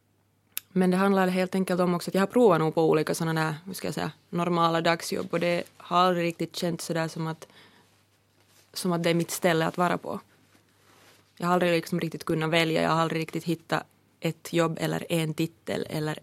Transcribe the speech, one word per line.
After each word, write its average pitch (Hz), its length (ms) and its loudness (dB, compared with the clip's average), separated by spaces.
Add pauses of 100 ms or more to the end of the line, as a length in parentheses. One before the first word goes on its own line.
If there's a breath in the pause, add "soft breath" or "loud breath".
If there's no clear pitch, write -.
(680)
men... 185 220 2
det 180 60 2
handlar 190 300 4
helt 185 280 -2
enkelt 185 260 0
om 180 120 2
också 175 180 -4
att - 40 -8
jag 185 60 2
har 196 60 2
provat 202 320 6
nog 156 160 0
på 160 140 4
olika 156 260 2
såna 165 180 -2
där, 156 220 0 (100)
hur 190 80 -12
ska 180 140 -8
jag 165 80 -6
säga, 170 160 -4 (180)
normala 170 520 2
dagsjobb, 170 500 -2
och 170 80 0
det 175 240 0 (140)
har - 200 -2
aldrig 180 280 2
riktigt 170 300 -4
känts 170 300 -4
sådär 160 220 -2
som 160 200 -6
att, 160 200 -10 (1300 soft breath)
som - 180 -2
att 170 120 0
det 170 60 2
är 170 40 4
mitt 170 180 0
ställe 160 340 2
att - 120 -4
vara 175 200 0
på. - 220 -8 (1200 soft breath)
Jag 175 100 -4
har 175 60 2
aldrig 180 180 2
liksom 170 280 0
riktigt 165 260 -6
kunnat 160 240 -2
välja, 165 320 2
jag 165 80 2
har 160 120 2
aldrig 165 200 -2
riktigt 165 220 -6
hittat 160 400 -4 (360)
ett - 340 -6
jobb 165 280 0
eller 160 280 -4
en 160 240 -2
titel - 560 -4
eller 156 340 -4